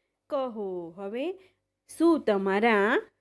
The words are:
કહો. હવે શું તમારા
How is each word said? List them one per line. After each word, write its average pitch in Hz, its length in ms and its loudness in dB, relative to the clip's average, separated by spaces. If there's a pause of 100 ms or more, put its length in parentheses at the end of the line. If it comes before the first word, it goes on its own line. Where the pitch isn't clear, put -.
(300)
કહો. 240 380 -6 (220)
હવે 202 360 -8 (640)
શું 320 320 2
તમારા 208 800 2 (200)